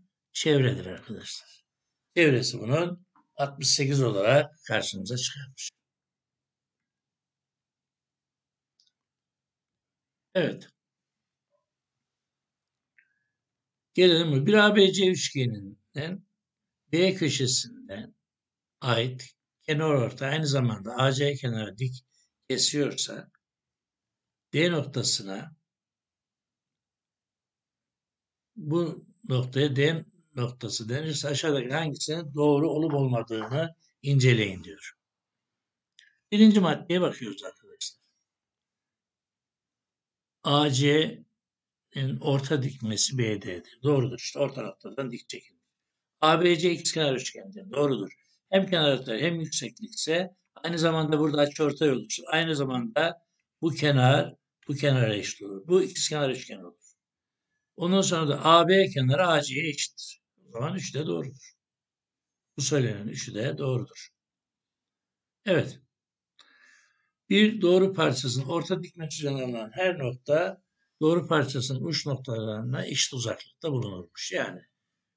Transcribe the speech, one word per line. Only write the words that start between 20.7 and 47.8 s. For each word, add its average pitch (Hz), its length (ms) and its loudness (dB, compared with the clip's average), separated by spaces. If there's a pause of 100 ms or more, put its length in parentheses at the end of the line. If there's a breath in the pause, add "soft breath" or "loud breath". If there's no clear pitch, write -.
A 131 160 4
C 143 220 0
kenarı 110 440 -6
dik 127 260 -8 (440)
kesiyorsa 127 800 -4 (1200)
D 165 180 2
noktasına 120 840 -6 (3000)
bu 160 500 -4 (220)
noktaya 131 480 0
D 160 280 0 (300)
noktası 120 540 -8
denirse 147 400 -6
aşağıdaki 139 420 -2
hangisinin 151 640 -6
doğru 147 360 4
olup 151 240 0
olmadığını 123 800 -2 (280)
inceleyin 117 640 4
diyor. - 340 -18 (1300 soft breath)
Birinci 208 280 10
maddeye 170 400 2
bakıyoruz 117 440 -4
arkadaşlar. - 560 -16 (2500)
A 147 280 4
C'nin 143 1500 -2
orta 139 420 0
dikmesi 113 560 -4
B 107 240 -2
D'dir. 90 400 -12
Doğrudur 131 360 0
işte - 200 -12
orta 131 240 -2
noktadan 117 480 -10
dik - 180 -14
çekilir. - 320 -18 (600)
A 160 240 4
B 175 140 6
C 175 140 2
ikizkenar 151 440 0
üçgendir. 98 540 -12
Doğrudur. 131 420 0 (380)